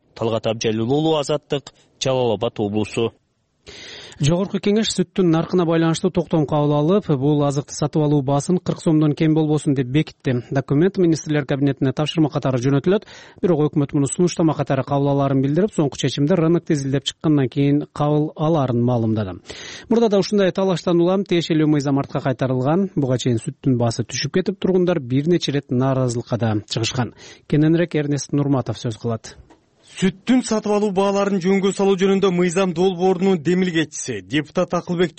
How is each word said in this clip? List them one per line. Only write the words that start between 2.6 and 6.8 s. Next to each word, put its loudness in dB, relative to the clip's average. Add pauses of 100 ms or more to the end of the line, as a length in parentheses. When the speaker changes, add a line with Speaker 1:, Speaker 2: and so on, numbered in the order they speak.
Speaker 2:
Жогорку 0
Кеңеш 0
сүттүн 0
наркына 0
байланыштуу 0
токтом 0
кабыл 2
алып, 2